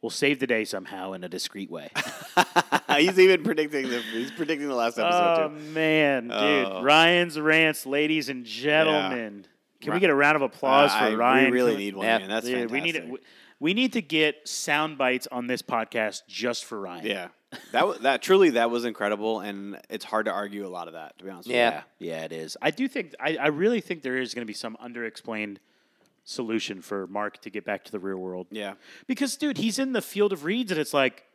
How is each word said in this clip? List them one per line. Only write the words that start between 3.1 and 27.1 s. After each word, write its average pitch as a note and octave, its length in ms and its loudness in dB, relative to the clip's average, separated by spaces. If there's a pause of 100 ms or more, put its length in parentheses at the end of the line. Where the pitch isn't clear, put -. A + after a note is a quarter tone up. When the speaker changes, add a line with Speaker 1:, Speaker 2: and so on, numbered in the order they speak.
Speaker 2:
even F#3 260 8
predicting D3 460 0
the, A#2+ 120 -2
he's A2+ 300 -6
predicting D3 360 -4
the C#3 80 -2
last A#2+ 240 0
episode, E3+ 440 4
Speaker 1:
Oh, D#3 40 -2
Speaker 2:
too. D3+ 80 -8 (160)
Speaker 1:
man, D#3 560 2
dude. A#2+ 60 -8
Speaker 2:
Oh. B2 500 0
Speaker 1:
Ryan's E3 560 6
Rants, D#3 460 4
ladies D3 440 0
and B2+ 160 -8
gentlemen. A#2 1000 0
Speaker 2:
Yeah. - 20 -20 (340)
Speaker 1:
Can - 100 -8
we - 20 0
Speaker 2:
Ry-, F3+ 60 2
Speaker 1:
get F#3 100 6
a D3 60 4
round C#3+ 200 6
of D3 80 2
applause C#3 480 4
Speaker 2:
uh, G#2+ 80 2
Speaker 1:
for G#2+ 60 4
Speaker 2:
I, A2 100 2
Speaker 1:
Ryan? B2+ 300 6
Speaker 2:
we C3 120 4
really A#2+ 200 4
need G2+ 180 -6
one, G2 100 -4
Speaker 3:
Yeah. A2+ 140 4
Speaker 2:
man. G2 100 -10
That's A2+ 160 -2
Speaker 1:
Dude, B2 240 -4
we C3 120 -4
need E3 140 -2
it. D3+ 80 -6
Speaker 2:
fantastic. B2 180 -12 (380)
Speaker 1:
We, D#3 120 0
we - 20 2
need B3 200 0
to A#3 80 -2
get D#3 460 0
sound D3+ 500 -2
bites B2+ 340 0
on B2 160 -6
this B2 140 -4
podcast A2 680 -4
just A#2 380 -6
for A2 160 -12
Ryan. F2 240 -12
Speaker 2:
Yeah. G2 220 -6 (440)
That A#2 100 2
w-, G3 180 0
that, B2+ 220 0
truly, F#3+ 300 6
that A#2 200 4
was A#2+ 140 -2
incredible, G#2+ 540 -2
and G2+ 400 -12 (100)
it's A2 160 -10
hard A2 200 -2
to G#2+ 60 -2
argue G2+ 340 -6
a F#2+ 40 -10
lot F2 180 -10
of D#2+ 60 -18
that, D#2 260 -16
to F2 60 -20
be F#2+ 60 -12
honest F#2 160 -16
Speaker 3:
Yeah. A#2+ 300 2
Speaker 2:
with D2 60 -12 (160)
you. F2 100 -8
Speaker 1:
Yeah, D#2+ 160 -6
it D#2+ 80 -10
is. D#2+ 280 -10
I D#3 100 0
do C4 180 -4
think, G#3 300 -10
I, D#3 180 -4
I C#3+ 100 0
really F#3+ 340 0
think E3+ 220 -10
there B2+ 140 -4
is B2+ 160 -6
gonna B2 120 -8
be G#2+ 80 -12
some A2+ 300 -10
underexplained A2 760 -10 (680)
solution A2 580 -6
for F#2+ 260 -6
Mark G2+ 340 -6